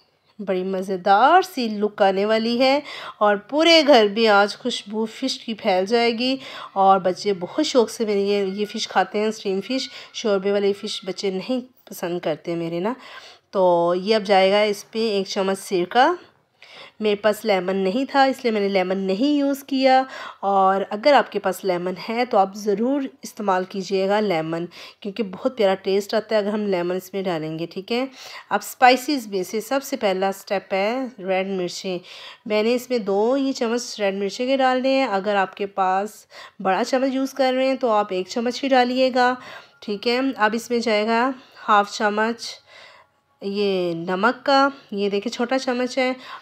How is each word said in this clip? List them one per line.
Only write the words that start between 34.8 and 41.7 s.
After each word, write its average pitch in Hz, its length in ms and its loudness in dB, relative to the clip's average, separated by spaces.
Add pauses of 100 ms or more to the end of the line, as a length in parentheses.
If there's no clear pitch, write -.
हैं। 269 180 2
अगर 196 280 -2
आपके 190 300 -2
पास 196 580 -2 (360)
बड़ा 190 220 2
चम्मच 254 300 0
यूज़ 262 220 -4
कर 262 180 2
रहे 262 140 2
हैं 269 100 0
तो 247 140 0
आप 208 220 0
एक 185 160 -4
चम्मच 240 340 -4
ही 269 60 0
डालिएगा, 254 680 4 (480)
ठीक 202 240 -6
है। 254 260 0
अब 214 220 2
इसमें 233 260 -2
जाएगा 226 520 2 (260)
हाफ 202 320 2